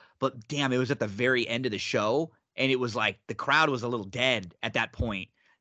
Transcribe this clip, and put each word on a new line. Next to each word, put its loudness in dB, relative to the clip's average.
but -2
damn, 0
it 4
was 2
at 0
the 0
very 2
end -2
of -2
the -4
show, 0
and 2
it 2
was -2
like 0
the -6
crowd 4
was -2
a -2
little -4
dead -2
at -6
that 0
point. -4